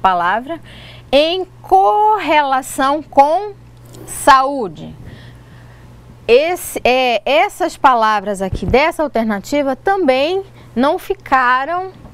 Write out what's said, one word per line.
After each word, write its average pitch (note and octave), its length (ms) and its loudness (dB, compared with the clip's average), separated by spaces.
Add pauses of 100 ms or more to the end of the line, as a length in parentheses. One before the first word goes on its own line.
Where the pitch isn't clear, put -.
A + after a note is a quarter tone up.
palavra, F#3+ 580 0 (500)
em E4 360 2 (160)
correlação D#4 1400 0
com E4+ 500 2 (540)
saúde. B3+ 880 0 (1300)
Esse, D4 560 0
é, B3 400 0
essas E4 520 -2
palavras G#3+ 640 2
aqui F#3+ 240 -6
dessa D4+ 380 0
alternativa C4 720 -2
também F4 680 0 (320)
não C#4+ 240 0
ficaram, C#4 920 -2 (240)